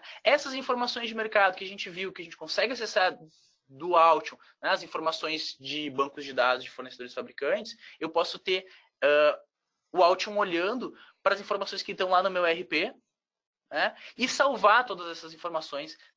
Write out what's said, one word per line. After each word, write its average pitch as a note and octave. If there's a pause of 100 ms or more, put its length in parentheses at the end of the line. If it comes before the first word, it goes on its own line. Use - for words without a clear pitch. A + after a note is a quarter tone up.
(240)
Essas C#4
informações B3
de A3+
mercado G#3
que -
a F#3+
gente G3
viu, F#3
que -
a E3
gente E3
consegue G3+
acessar G#3 (500)
do D3+
Altium, E3 (240)
né, D3+
as F#3
informações D#3+
de C#3+
bancos C#3
de C3+
dados B2+
de -
fornecedores B2+
fabricantes, D3 (220)
eu E3
posso E3+
ter, F#3 (320)
ah, D3 (540)
o F3
Altium F#3
olhando G3 (300)
para G3
as G3
informações G3
que G3+
estão F#3
lá F#3
no F#3+
meu F3+
R E3+
P, F3 (760)
né, E3 (220)
e B3+
salvar A#3+
todas F3+
essas E3
informações D#3 (200)